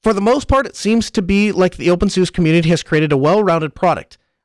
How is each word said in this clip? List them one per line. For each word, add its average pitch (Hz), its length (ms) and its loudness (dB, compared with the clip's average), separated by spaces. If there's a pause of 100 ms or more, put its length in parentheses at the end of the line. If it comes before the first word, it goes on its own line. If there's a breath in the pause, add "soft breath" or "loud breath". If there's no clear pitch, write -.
For 220 100 0
the 196 80 -2
most 240 280 0
part, 269 180 0
it - 100 -14
seems 220 360 -2
to 220 100 -2
be 196 280 2
like 185 280 0
the 160 100 -2
OpenSUSE 180 420 0
community 160 380 0
has 170 140 0
created 156 280 0
a 147 60 2
well-rounded 165 580 0
product. - 440 -4 (260)